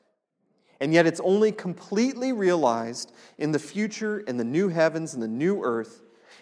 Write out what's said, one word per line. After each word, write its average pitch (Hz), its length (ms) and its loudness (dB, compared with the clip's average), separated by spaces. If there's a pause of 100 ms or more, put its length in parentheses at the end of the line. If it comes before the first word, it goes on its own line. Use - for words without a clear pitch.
(800)
And 143 120 0
yet 165 140 6
it's 165 140 0
only 208 320 4
completely 240 800 -2
realized 127 800 0 (260)
in 151 140 -2
the 143 80 2
future, 214 580 -6
in 131 180 -6
the 226 80 -2
new 156 220 0
heavens 160 480 0
and 120 80 -4
the 110 60 -4
new 147 340 0
earth. 113 400 -4 (400)